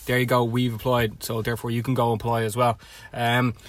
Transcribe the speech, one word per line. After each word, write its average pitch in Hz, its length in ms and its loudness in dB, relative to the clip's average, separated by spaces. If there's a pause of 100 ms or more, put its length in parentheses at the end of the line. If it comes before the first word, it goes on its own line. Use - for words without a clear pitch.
there 123 120 2
you 127 60 2
go, 123 180 4
we've 120 320 0
applied, 117 480 0
so 113 180 -4
therefore 117 300 -4
you 117 100 0
can 131 120 0
go 120 180 2
and 110 80 0
apply 117 240 0
as 110 140 -4
well. 120 200 4 (360)
Um, 120 400 2 (160)